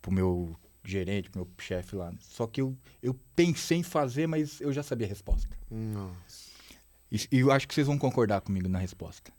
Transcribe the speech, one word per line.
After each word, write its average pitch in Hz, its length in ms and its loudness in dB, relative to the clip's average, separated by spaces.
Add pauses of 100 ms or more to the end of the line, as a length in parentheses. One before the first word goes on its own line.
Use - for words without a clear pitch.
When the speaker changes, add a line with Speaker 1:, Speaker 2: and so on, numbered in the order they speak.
Speaker 1:
pro 92 100 -2
meu 90 420 2 (300)
gerente, 95 460 -2
pro 95 100 -6
meu 90 80 -6 (100)
chefe - 380 -6
lá. 87 240 -6
Só - 260 -6
que 113 140 -6
eu, 131 160 -2 (260)
eu 127 120 -2 (220)
pensei 170 420 4
em 175 40 0
fazer, 147 440 0
mas 156 340 -2
eu 143 120 -2
já 143 100 -2
sabia 113 240 -2
a - 40 -4
resposta. - 380 0 (220)
Speaker 2:
Nossa. 101 800 -8 (640)
Speaker 1:
E, 107 40 -2 (160)
e 135 80 6
eu 135 100 8
acho 135 180 4
que - 60 -8
vocês 147 120 4
vão 143 120 2
concordar 117 440 2
comigo 92 260 0
na 92 100 0
resposta. - 600 -8